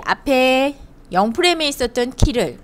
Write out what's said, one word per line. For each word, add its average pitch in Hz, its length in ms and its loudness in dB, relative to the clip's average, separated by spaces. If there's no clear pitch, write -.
앞에 262 720 0
영 208 180 2
프레임에 339 380 0
있었던 247 420 -4
키를 220 520 -2